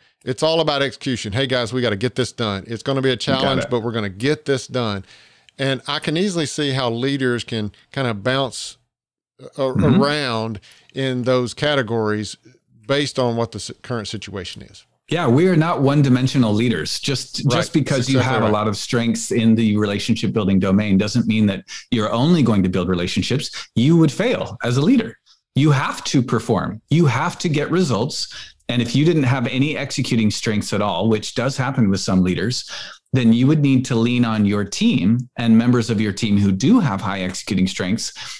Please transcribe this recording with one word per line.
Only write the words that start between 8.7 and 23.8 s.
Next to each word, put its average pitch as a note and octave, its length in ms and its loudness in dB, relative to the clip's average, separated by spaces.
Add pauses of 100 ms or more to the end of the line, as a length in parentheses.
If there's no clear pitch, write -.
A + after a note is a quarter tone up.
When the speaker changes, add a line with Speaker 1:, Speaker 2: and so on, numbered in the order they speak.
Speaker 1:
a-, C3+ 220 -10
Speaker 2:
Mm-hmm. C3 400 2
Speaker 1:
around A#2+ 580 -2 (340)
in B2+ 300 -2
those B2 300 2
categories A2+ 840 -2 (520)
based C#3 320 -2
on A#2+ 160 2
what A#2 160 -2
the A2+ 60 -12
s-, - 140 -12 (120)
current A#2 240 -6
situation G2 560 -10
is. - 220 -20 (240)
Speaker 2:
Yeah, E3 180 0
we C#3+ 200 4
are F3+ 80 4
not D#3+ 260 2
one-dimensional C3 720 2
leaders. G#2+ 460 -2
Just, - 460 -6
Speaker 1:
Right. B2 120 2
Speaker 2:
just A2 140 -2
because C#3+ 280 0
Speaker 1:
That's B2 100 -2
Speaker 2:
you C3+ 100 4
Speaker 1:
exactly C3 140 2
Speaker 2:
have B2+ 100 0
Speaker 1:
right. G#2+ 60 2
Speaker 2:
a - 40 2
lot G#2 140 0
of G2+ 100 -2
strengths A#2 540 -2
in A2+ 240 4
the A2 220 2
relationship G#2 560 0
building G2 260 2
domain G2 380 2
doesn't G#2 300 0
mean A2 200 2
that G2 160 -2 (280)
you're A2 200 0
only D3+ 320 4
going G#2 200 4
to F#2 60 2
build F2+ 200 -2
relationships. F#2 640 -2 (240)
You C#3 220 4